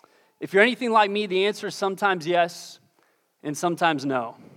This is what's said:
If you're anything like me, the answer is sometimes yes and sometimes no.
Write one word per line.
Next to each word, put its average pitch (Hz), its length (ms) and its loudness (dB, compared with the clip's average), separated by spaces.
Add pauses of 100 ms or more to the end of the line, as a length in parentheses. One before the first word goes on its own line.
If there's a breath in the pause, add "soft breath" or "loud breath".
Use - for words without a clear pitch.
(400 soft breath)
If 151 120 -10
you're 196 100 6
anything 240 280 2
like 214 200 4
me, 208 160 -2
the 185 200 0
answer 208 220 -4
is 165 60 -8
sometimes 190 520 -2
yes 170 540 0 (600)
and 147 140 -8
sometimes 165 480 -2
no. 127 320 -4 (200 loud breath)